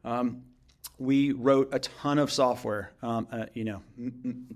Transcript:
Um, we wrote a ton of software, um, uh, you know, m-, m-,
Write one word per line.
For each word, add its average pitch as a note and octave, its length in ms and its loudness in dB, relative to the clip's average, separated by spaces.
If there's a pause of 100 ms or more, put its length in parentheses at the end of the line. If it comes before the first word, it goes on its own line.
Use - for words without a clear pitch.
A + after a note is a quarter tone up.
Um, A#2+ 400 -2 (560)
we C#3 320 4
wrote C3+ 400 4
a C#3 80 0
ton C#3+ 400 -2
of C#3+ 100 2
software, A2+ 600 0 (100)
um, A2+ 300 -4
uh, A2+ 220 -6
you A2+ 100 -6
know, G#2 180 -6 (160)
m-, B2 160 -8 (120)
m-, A#2+ 300 -8